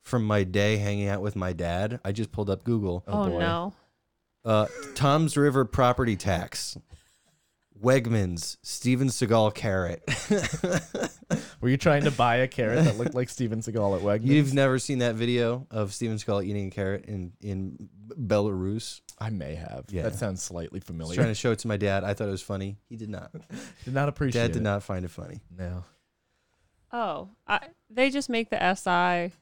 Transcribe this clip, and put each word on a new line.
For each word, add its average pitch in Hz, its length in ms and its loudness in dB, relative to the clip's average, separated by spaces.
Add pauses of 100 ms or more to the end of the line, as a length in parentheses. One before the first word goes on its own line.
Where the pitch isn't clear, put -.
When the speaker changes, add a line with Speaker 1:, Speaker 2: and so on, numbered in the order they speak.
Speaker 1:
from 117 240 0
my 104 160 4
day 101 360 2
hanging 101 280 0
out 101 160 0
with 104 140 -2
my 92 160 -2
dad? 90 520 -2
I 98 60 -2
just 107 220 -4
pulled 101 180 -2
up 95 140 -2
Google. 101 420 0
Speaker 2:
Oh, 143 200 0
Speaker 3:
Oh, - 40 2
Speaker 2:
boy. 175 80 -2
Speaker 3:
no. 170 360 -2 (720)
Speaker 1:
Uh, 107 220 4 (300)
Tom's 147 400 4
River 139 280 4
property 123 520 2
tax. - 600 -2 (1040)
Wegmans, 113 800 2
Steven 127 460 0
Seagal 110 460 4
carrot. 92 480 -2 (280)
<laughs> - 1300 -2
Speaker 2:
Were 120 80 0
you 131 80 4
trying 147 280 4
to 151 60 4
buy 120 260 4
a 127 120 2
carrot 123 360 2
that 113 120 2
looked 113 180 -4
like 123 140 -2
Steven 113 320 -4
Seagal 104 380 0
at 87 40 -2
Wegmans? 104 240 2
Speaker 1:
You've 139 280 4
never 135 240 4
seen 131 220 -2
that 120 140 2
video 120 560 0
of 107 220 -2
Steven 113 240 -4
Seagal 101 280 0
eating 101 240 -2
a - 20 -6
carrot 98 340 -4
in, 92 280 -8 (100)
in 95 460 -6 (200)
Belarus? 104 960 -2 (160)
Speaker 2:
I 107 120 -6
may 80 260 -6
have. 73 340 -12
Speaker 1:
Yeah. 92 120 -4
Speaker 2:
That 107 120 -2
sounds 98 280 -4
slightly 85 360 -10
Speaker 1:
I - 20 -6
was - 40 -20
Speaker 2:
familiar. 82 320 -8
Speaker 1:
trying 147 120 4
to 110 60 0
show - 180 0
it 107 80 0
to - 80 -6
my 107 80 0
dad. 98 260 2
I 98 120 -2
thought 107 140 -4
it 98 40 -2
was 95 100 -6
funny. 98 340 -6 (120)
He 120 80 -14
did 110 140 -10
not. 90 200 -12 (280)
Speaker 2:
<laughs> - 260 -18
Did 127 100 -8
not 139 140 2
appreciate 131 320 0
Speaker 1:
Dad 117 120 2
did 120 80 0
Speaker 2:
it. - 20 0
Speaker 1:
not 101 200 0
find 92 220 -6
it 85 60 -8
funny. 92 300 -14 (160)
Speaker 2:
No. 90 280 -8 (1080)
Speaker 3:
Oh, 190 360 -4 (180)
I, 208 140 2 (300)
they 254 200 2
just 269 200 -4
make 233 180 0
the - 140 -2
S 185 240 0
I 180 560 2